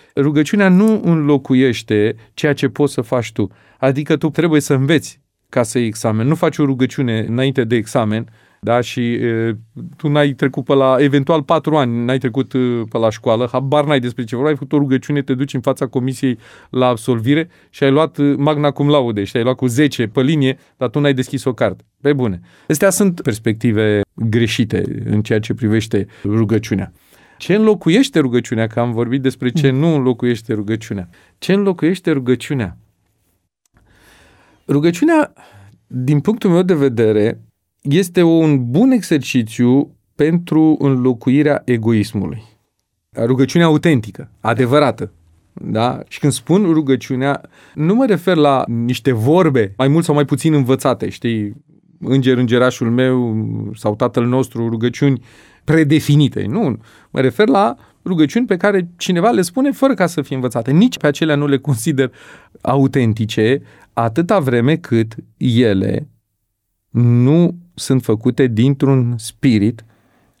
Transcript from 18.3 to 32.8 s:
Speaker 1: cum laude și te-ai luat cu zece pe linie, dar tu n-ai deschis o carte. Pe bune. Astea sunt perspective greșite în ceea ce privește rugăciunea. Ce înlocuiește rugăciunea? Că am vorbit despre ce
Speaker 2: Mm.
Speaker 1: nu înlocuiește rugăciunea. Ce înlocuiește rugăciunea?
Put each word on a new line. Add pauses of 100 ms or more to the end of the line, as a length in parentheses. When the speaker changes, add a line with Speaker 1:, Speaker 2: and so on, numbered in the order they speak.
Speaker 1:
cum
laude
și
te-ai
luat
cu
zece
pe
linie, (200)
dar
tu
n-ai
deschis
o
carte. (180)
Pe
bune. (260)
Astea
sunt
perspective (120)
greșite (220)
în
ceea
ce
privește (160)
rugăciunea. (460)
Ce
înlocuiește
rugăciunea?
Că
am
vorbit
despre
ce
Speaker 2:
Mm.
Speaker 1:
nu
înlocuiește
rugăciunea. (280)
Ce
înlocuiește
rugăciunea? (1900)